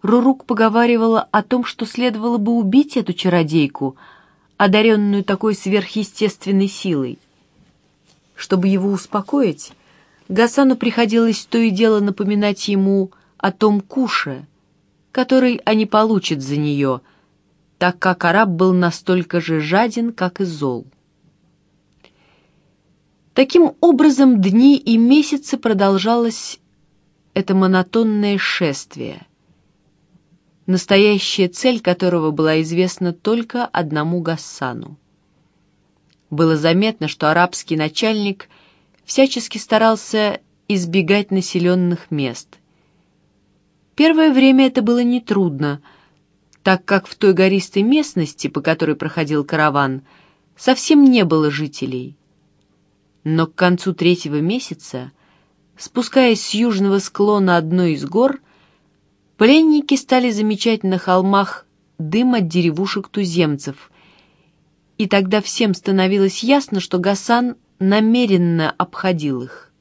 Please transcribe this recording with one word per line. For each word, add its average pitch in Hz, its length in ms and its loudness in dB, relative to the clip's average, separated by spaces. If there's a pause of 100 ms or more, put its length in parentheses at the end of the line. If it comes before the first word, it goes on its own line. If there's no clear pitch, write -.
Рурук 247 420 2
поговаривала 226 880 0
о 214 100 0
том, 247 220 -4
что - 220 -8
следовало 240 520 -4
бы 208 140 -2
убить 233 460 0
эту 190 160 -4
чародейку — 156 840 -2 (640)
одарённую 208 680 2
такой 202 320 -2
сверхъестественной 196 1120 -4
силой. 151 500 -6 (1200)
Чтобы 190 320 -2
его 190 220 0
успокоить, 202 840 -4 (560)
Гасану 240 480 2
приходилось 226 680 0
то - 120 -4
и 226 120 2
дело 214 320 2
напоминать 202 680 -2
ему 196 440 0 (260)
о 190 160 -2
том 208 260 0
куше, - 680 -6 (680)
который 254 500 2
они 220 220 2
получат 214 560 0
за 139 160 -4
неё, 143 420 0 (760)
так 180 220 -2
как 180 260 -2
араб 196 240 2
был 180 240 2
настолько 175 680 -2
же 165 220 -2
жаден, 220 500 -2
как 185 300 -6
и 196 40 0
зол. 143 400 -6 (2500)
Таким 294 480 4
образом, 269 600 4
дни 240 360 6
и 226 200 0
месяцы 277 600 2
продолжалось 220 1000 0 (760)
это 196 180 -2
монотонное 202 840 0
шествие, - 880 -6 (1400)
настоящая 196 840 0
цель 233 340 -2
которого 175 500 0
была 156 300 0
известна 175 520 -2
только 233 520 -4
одному 160 560 -4
Гассану. 143 760 -8 (1300)
Было 160 260 2
заметно, 165 500 0
что 151 220 -2
арабский 170 480 -2
начальник 202 720 -4 (560)
всячески 262 540 -2
старался 220 840 0 (260)
избегать 190 640 0
населённых 180 800 -2
мест. 135 480 -6 (1400)
Первое 311 380 4
время 269 340 6
это 262 140 0
было 240 220 0
нетрудно, 180 800 -2 (840)
так 185 160 0
как 196 240 -2
в - 80 -18
той 196 160 4
гористой 190 500 0
местности, 220 680 -2
по - 100 -6
которой 156 380 -2
проходил 151 480 -4
караван, 143 560 -2 (560)
совсем 277 480 4
не 247 180 6
было 156 260 2
жителей. 139 680 -8 (1080)
Но 160 240 0
к - 80 -20
концу 180 380 0
третьего 160 480 0
месяца, 160 720 -8 (640)
спускаясь 247 680 0
с - 100 -6
южного 202 460 0
склона 196 560 0
одной 170 380 0
из 143 100 -6
гор, 233 380 0 (960)
пленники 294 580 4
стали 254 340 0
замечать 214 540 -2
на 185 140 0
холмах 190 680 0 (340)
дым 220 340 0
от 190 160 0
деревушек 175 580 -2
туземцев, 160 840 -4 (1080)
и 208 100 -4
тогда 202 340 0
всем 202 320 -2
становилось 190 720 0
ясно, 254 380 0
что - 180 -4
Гасан 233 560 -2 (240)
намеренно 196 1000 2
обходил 156 640 -4
их. - 400 -18